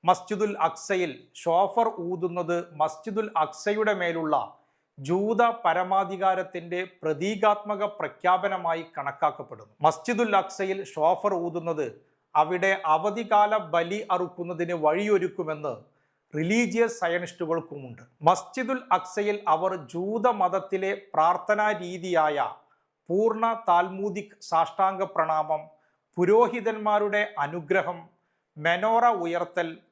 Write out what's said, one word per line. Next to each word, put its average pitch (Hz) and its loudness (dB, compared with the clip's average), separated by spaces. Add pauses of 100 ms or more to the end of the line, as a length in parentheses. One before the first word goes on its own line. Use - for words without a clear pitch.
മസ്ജിദുൽ 202 0 (140)
അക്സയിൽ 180 -2 (300)
ഷോഫർ 196 2 (200)
ഊതുന്നത് 175 -4 (240)
മസ്ജിദുൽ 202 -4 (160)
അക്സയുടെ 208 -2
മേലുള്ള 165 -2 (640)
ജൂത 196 0 (220)
പരമാധികാരത്തിൻ്റെ 185 -2 (220)
പ്രതീകാത്മക 202 0 (160)
പ്രഖ്യാപനമായി 175 0 (100)
കണക്കാക്കപ്പെടുന്നു. 135 -4 (120)
മസ്ജിദുൽ 214 2 (100)
അക്സയിൽ 190 -4 (160)
ഷോഫർ 180 2 (120)
ഊതുന്നത് 165 -4 (480)
അവിടെ 175 4 (220)
അവധിക്കാല 208 2 (220)
ബലി 170 0 (160)
അറുക്കുന്നതിന് 175 -4 (100)
വഴിയൊരുക്കുമെന്ന് 160 0 (600)
റിലീജിയസ് 220 0
സയനിസ്റ്റുകൾക്കുമുണ്ട്. 165 -4 (260)
മസ്ജിദുൽ 254 0 (160)
അക്സയിൽ 208 -2 (180)
അവർ 185 0 (200)
ജൂതമതത്തിലെ 190 0 (220)
പ്രാർത്ഥനാ 180 2 (140)
രീതിയായ 170 0 (680)
പൂർണ്ണ 214 2 (220)
താൽമൂദിക് 185 0 (140)
സാഷ്ടാംഗ 185 0 (100)
പ്രണാമം, 156 0 (540)
പുരോഹിതന്മാരുടെ 208 2 (220)
അനുഗ്രഹം, 170 -2 (680)
മെനോറ 208 2 (200)
ഉയർത്തൽ 170 -2 (240)